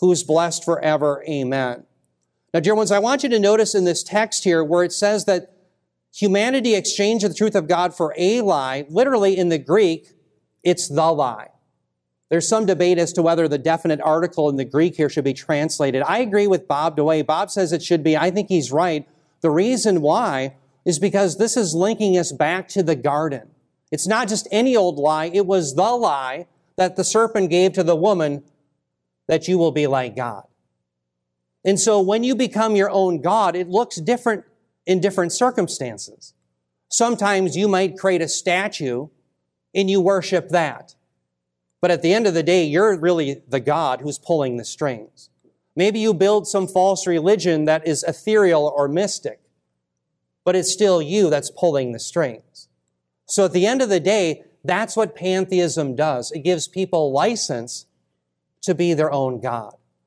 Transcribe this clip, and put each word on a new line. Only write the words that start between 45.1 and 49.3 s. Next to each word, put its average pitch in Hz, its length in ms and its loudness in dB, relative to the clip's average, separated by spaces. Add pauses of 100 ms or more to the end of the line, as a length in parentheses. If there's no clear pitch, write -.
Maybe 202 220 0
you 214 160 2
build 196 320 2
some 190 200 -2
false 185 400 0
religion 170 580 2
that 156 220 0
is 156 180 -2
ethereal 170 720 2
or 143 140 0
mystic, 156 520 -4 (1040)